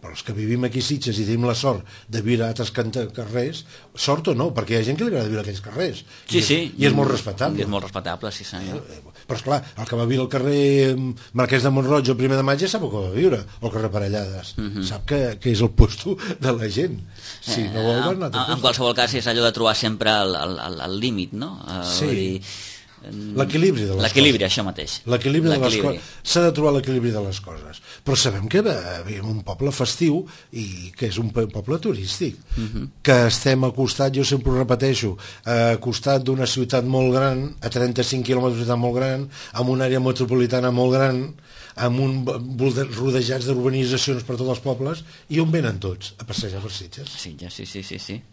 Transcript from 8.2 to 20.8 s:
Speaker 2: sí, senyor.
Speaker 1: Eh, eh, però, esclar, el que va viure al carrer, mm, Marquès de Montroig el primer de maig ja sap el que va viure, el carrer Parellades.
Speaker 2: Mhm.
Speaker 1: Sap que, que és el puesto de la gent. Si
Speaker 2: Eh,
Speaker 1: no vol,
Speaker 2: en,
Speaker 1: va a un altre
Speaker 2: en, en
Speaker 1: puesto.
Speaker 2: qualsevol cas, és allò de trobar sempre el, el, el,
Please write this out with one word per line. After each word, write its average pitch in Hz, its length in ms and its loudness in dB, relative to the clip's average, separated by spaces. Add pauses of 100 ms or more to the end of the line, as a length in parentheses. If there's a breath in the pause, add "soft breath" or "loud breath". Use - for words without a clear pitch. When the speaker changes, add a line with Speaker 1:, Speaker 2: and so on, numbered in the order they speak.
Speaker 2:
sí, - 80 -12
senyor. 95 400 -10
Speaker 1:
Eh, - 160 -18
eh, - 260 -20
però, 120 140 -6
esclar, 139 220 0 (160 loud breath)
el 110 100 -8
que - 80 -4
va 117 100 0
viure 127 200 2
al 127 40 -6
carrer, 139 680 4
mm, 127 180 -4 (240 loud breath)
Marquès 123 240 4
de 139 80 4
Montroig 135 400 4
el 123 80 2
primer 135 180 2
de 135 60 2
maig 139 160 2
ja 185 80 0
sap 190 160 -2
el 117 80 -4
que 104 60 -4 (100)
va - 80 -2
viure, 147 240 4 (220 loud breath)
el 113 100 -2
carrer 110 180 0
Parellades. 98 680 -4
Speaker 2:
Mhm. 101 260 -4
Speaker 1:
Sap 98 240 -4
que, 123 320 0
que 123 140 2
és 104 80 4
el 117 100 6
puesto 175 460 4 (220 loud breath)
de 131 140 0
la 110 160 -4
gent. 113 300 -2 (420 loud breath)
Si 117 200 -2
Speaker 2:
Eh, 107 120 -2
Speaker 1:
no 110 80 -2
vol, 117 140 2
Speaker 2:
en, 127 60 2
Speaker 1:
va 123 40 0
a - 40 0
un 190 140 -2
altre 127 160 -4
Speaker 2:
en, 127 40 0
en - 40 -2
Speaker 1:
puesto. - 140 -2
Speaker 2:
qualsevol 123 320 2
cas, 120 220 2
és 120 100 -2
allò 120 200 2
de 117 80 6
trobar 110 220 2
sempre 107 360 0
el, 98 240 2
el, 80 240 -4
el, 78 220 -8